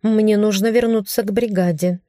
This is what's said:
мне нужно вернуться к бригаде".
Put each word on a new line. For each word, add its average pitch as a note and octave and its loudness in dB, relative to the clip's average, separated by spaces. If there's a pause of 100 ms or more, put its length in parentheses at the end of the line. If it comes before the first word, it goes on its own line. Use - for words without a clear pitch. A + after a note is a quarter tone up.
мне G#3+ 2
нужно G#3 0
вернуться A3+ 0
к G3+ -4
бригаде". F3+ -2